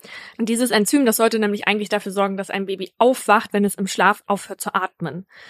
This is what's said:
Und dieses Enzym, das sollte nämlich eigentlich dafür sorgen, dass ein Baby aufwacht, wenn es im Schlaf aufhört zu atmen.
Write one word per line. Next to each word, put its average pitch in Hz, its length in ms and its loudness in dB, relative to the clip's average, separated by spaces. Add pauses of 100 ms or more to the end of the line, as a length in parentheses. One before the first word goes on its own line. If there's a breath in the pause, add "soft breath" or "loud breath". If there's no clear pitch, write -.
(380 loud breath)
Und 220 100 -4
dieses 233 220 0
Enzym, 269 340 2
das 220 140 2
sollte 226 200 2
nämlich 208 300 -2
eigentlich 208 220 -2
dafür 208 220 -4
sorgen, 196 260 -2
dass 196 100 -8
ein 196 160 -4
Baby 190 320 -8
aufwacht, 226 560 2
wenn 202 140 4
es 196 80 0
im 196 140 -4
Schlaf 202 380 2
aufhört - 360 -6
zu - 120 -6
atmen. 185 520 -6 (240 loud breath)